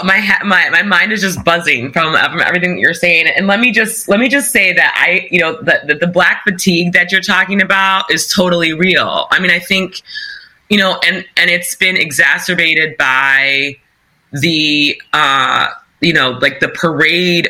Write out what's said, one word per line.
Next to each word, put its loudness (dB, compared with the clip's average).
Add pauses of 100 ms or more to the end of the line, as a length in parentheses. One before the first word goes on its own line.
my 2
ha-, -2
my, 2
my 2
mind 2
is -2
just -4
buzzing 0
from, 0
uh, 2
from -4
everything 0
that -4
you're 2
saying. 2
And 0
let 2
me 2
just, -2
let 4
me 2
just 0
say 0
that 2
I, 0
you 0
know, -2
the, 0
the, 0
the -2
Black 0
fatigue 0
that 0
you're 2
talking 0
about 0
is -2
totally 2
real. 0
I 2
mean, 0
I 0
think, -4 (680)
you 2
know, 0
and, -2 (100)
and 2
it's -2
been 0
exacerbated 0
by 0 (560)
the, 0 (120)
uh, 2 (340)
you 2
know, 2 (100)
like, 0
the -2
parade 0